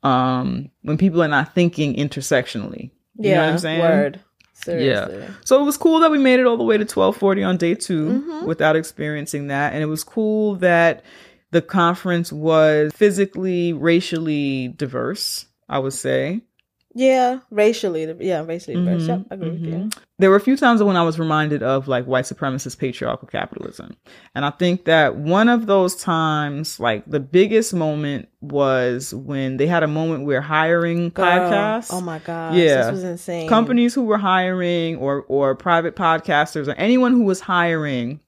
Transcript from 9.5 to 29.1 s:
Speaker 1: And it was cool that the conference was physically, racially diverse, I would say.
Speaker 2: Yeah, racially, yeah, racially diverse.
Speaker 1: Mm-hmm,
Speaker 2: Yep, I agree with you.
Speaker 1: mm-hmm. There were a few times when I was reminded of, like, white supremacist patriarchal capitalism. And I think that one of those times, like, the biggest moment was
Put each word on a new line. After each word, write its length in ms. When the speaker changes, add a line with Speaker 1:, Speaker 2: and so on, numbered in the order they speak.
Speaker 1:
And 100
it 40
was 160
cool 520
that 480
the 100
conference 680
was 640
physically, 760
racially 960
diverse, 760
I 100
would 140
say. 480
Speaker 2:
Yeah, 440
racially, 680
yeah, 260
racially 300
diverse. 280
Speaker 1:
Mm-hmm, 60
Speaker 2:
Yep, 220
I 20
agree 160
with 120
you. 100
Speaker 1:
mm-hmm. 160
There 100
were 60
a 60
few 140
times 280
when 120
I 60
was 160
reminded 460
of, 240
like, 180
white 200
supremacist 520
patriarchal 500
capitalism. 680
And 100
I 60
think 340
that 300
one 340
of 160
those 300
times, 840
like, 300
the 100
biggest 540
moment 560
was 680